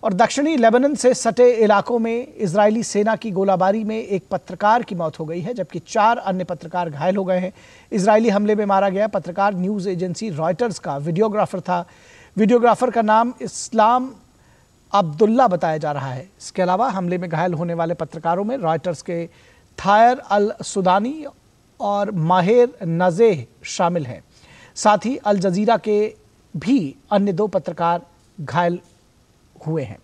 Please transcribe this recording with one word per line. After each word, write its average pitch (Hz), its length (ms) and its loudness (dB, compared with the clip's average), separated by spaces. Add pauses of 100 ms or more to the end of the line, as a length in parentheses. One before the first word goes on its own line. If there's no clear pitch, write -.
और 220 100 -2
दक्षिणी 269 440 0
लेबनान 247 380 2
से 254 200 2
सटे 247 380 2
इलाकों 214 460 2
में 233 360 -4
इजरायली 214 480 2
सेना 208 340 -2
की 226 140 -8
गोलाबारी 190 540 0
में 220 180 -6
एक 190 280 -4
पत्रकार 208 520 0
की - 120 -10
मौत 165 240 -6
हो 165 60 -8
गई 165 160 -8
है, 214 140 -8
जबकि 185 240 -8
चार 220 380 2
अन्य 185 280 -4
पत्रकार 170 460 -8
घायल 160 260 -2
हो 196 80 -2
गए 185 140 0
हैं। 185 140 -6 (400)
इजरायली 214 360 4
हमले 208 260 2
में 208 120 -2
मारा 196 220 2
गया 196 180 0
पत्रकार 196 480 -2
न्यूज़ 185 340 -4
एजेंसी 185 420 -6
रॉयटर्स 170 480 -4
का 147 180 -8
वीडियोग्राफर 185 640 -2
था। 175 260 -4 (500)
वीडियोग्राफर 233 540 4
का 226 120 0
नाम 220 400 2
इस्लाम 240 720 0 (760)
अब्दुल्ला 208 560 2
बताया 165 300 0
जा 151 140 -4
रहा 135 200 -6
है। 131 180 -12 (100)
इसके - 220 -6
अलावा 185 260 0
हमले 180 300 -4
में 175 120 -8
घायल 170 240 -2
होने 170 200 -4
वाले 165 200 -2
पत्रकारों 170 500 -4
में 240 120 -4
रॉयटर्स 165 460 -4
के 170 240 -6 (520)
थायर 226 400 4
अल 208 340 0 (100)
सुदानी 208 640 0 (560)
और 202 300 -2
माहिर 185 760 2
नज़ेह 175 600 2 (180)
शामिल 170 420 -2
हैं। 120 180 -14 (500)
साथ 208 320 4
ही 262 100 -2
अल 208 220 0
जजीरा 202 380 2
के 214 380 0 (420)
भी 165 400 0 (140)
अन्य 202 220 2
दो 196 140 0
पत्रकार 175 540 -2 (400)
घायल 175 400 -2 (880)
हुए 156 160 -4
हैं। 98 220 -12